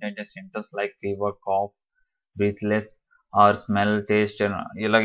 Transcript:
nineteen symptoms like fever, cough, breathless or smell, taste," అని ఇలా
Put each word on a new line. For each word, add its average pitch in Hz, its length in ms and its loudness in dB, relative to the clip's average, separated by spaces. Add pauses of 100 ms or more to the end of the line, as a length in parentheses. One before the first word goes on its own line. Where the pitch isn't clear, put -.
nineteen 104 320 -10
symptoms 98 420 -12
like 101 160 -4 (100)
fever, 101 280 -4 (160)
cough, 98 260 -2 (640)
breathless 104 480 -2 (540)
or 104 80 8 (160)
smell, 101 260 2 (200)
taste," 104 340 0
అని 101 120 -2 (280)
ఇలా 110 200 4